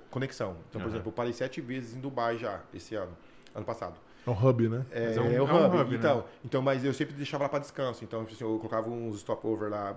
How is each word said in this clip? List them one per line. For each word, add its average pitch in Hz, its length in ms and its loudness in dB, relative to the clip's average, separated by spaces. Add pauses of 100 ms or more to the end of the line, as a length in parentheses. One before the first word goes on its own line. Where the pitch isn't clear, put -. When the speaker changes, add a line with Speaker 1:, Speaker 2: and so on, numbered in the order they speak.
(100)
Speaker 1:
conexão. 123 460 -4 (140)
Então, 107 100 -6
por 95 60 -4
Speaker 2:
Aham. - 100 -2
Speaker 1:
exemplo, 107 120 -4
eu 107 40 -6
parei 120 220 -2
sete 135 260 -6
vezes 123 340 -8
em 131 60 -10
Dubai 120 380 -2
já, 101 220 -4 (120)
esse 104 220 -10
ano, 92 160 -4 (440)
ano 107 120 -8
passado. 92 300 -6 (300)
Speaker 3:
É 123 40 0
um - 20 4 (160)
hub, 117 220 6
né? 123 200 -2
Speaker 1:
É, 117 180 -2
Speaker 2:
Mas 113 100 0
é - 20 2
um, 120 60 4
Speaker 1:
é - 20 4 (140)
o 139 60 4
Speaker 2:
é 147 40 4
um 165 140 8
Speaker 1:
hub. 180 160 6
Speaker 2:
hub, 123 80 2
né? 120 80 0
Speaker 1:
Então, 117 260 4 (180)
então, 131 200 0
mas 135 200 2
eu 135 120 2
sempre 143 200 -4
deixava 143 300 -4
lá 135 60 0
pra 143 80 0
descanso. 131 440 -6
Então, 113 220 -6
tipo 110 100 -12
assim, 117 100 -10
eu 110 120 0
colocava 110 320 -2
uns 113 300 -4
stopover 107 500 -2
lá 101 280 -2